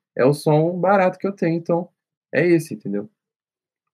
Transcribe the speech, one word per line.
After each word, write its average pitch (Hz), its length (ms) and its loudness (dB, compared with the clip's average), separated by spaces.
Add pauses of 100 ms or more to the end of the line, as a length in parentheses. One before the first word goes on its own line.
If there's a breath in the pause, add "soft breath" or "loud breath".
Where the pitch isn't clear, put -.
(160)
É - 80 2
o 143 100 4
som 156 460 0
barato 185 380 2
que - 80 -6
eu 196 60 -4
tenho, 170 240 -2
então 170 340 -2 (420)
é 160 140 0
esse, 165 280 0
entendeu? 101 360 -8 (840)